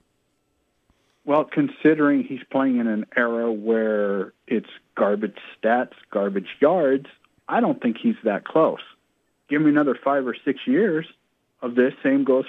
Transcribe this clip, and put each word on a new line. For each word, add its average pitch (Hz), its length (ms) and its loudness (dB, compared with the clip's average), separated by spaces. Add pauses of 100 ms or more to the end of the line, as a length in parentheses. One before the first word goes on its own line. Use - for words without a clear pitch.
(1300)
Well, 147 200 2
considering 147 800 2
he's 131 180 -10 (100)
playing 135 260 0
in 117 100 0
an 107 180 -2 (100)
era 117 360 0
where 107 840 -2 (140)
it's 107 200 -2 (280)
garbage 104 420 0 (240)
stats, 120 320 0 (180)
garbage 98 380 -4 (100)
yards, 143 480 2 (400)
I 208 140 0
don't 247 200 -2
think - 200 -2
he's 226 140 0 (100)
that 98 200 -2
close. 139 360 0 (680)
Give 147 120 0
me 151 80 4
another 147 340 2
five 139 240 -2
or 113 80 -6 (100)
six 135 200 -4
years 160 400 0 (560)
of 120 140 -8
this, 127 180 2 (100)
same 139 220 2
goes 131 240 2